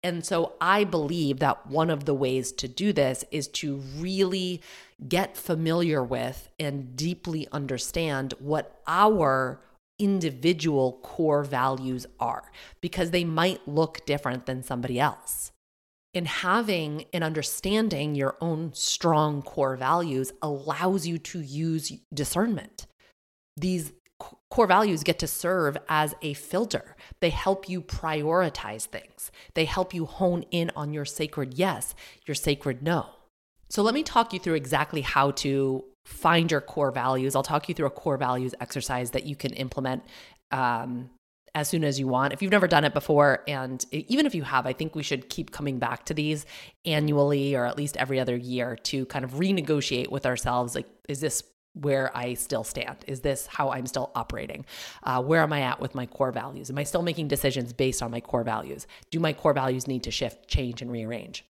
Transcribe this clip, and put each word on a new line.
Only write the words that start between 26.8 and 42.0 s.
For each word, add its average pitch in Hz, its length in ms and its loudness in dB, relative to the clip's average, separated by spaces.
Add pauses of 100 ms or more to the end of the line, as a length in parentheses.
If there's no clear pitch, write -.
They 170 100 4
help 196 380 0
you 180 120 -4
prioritize 156 1040 -2
things. - 440 -14 (240)
They 160 100 2
help 185 300 -2
you 165 100 -2
hone 175 460 0
in 170 260 0
on 147 160 -4
your 147 140 -4
sacred 143 480 -4
yes, 160 400 -2 (320)
your 147 80 -4
sacred 139 480 -2
no. 160 240 0 (640)
So 208 120 2
let 226 120 4
me 302 80 2
talk 285 320 2
you 185 40 -4
through 170 160 0
exactly 147 460 0
how 139 300 4
to 135 540 0 (200)
find 165 460 4
your 147 100 2
core 143 300 0
values. 131 440 0
I'll 135 80 4
talk 151 280 0
you 160 40 -2
through 151 120 0
a 135 40 2
core 139 280 -2
values 127 420 0
exercise 123 520 -4
that - 120 -2
you 147 100 -6
can 135 200 -6
implement, 127 480 -4 (480)
um, 123 580 -2 (460)
as 151 140 0
soon 160 160 2
as 139 160 2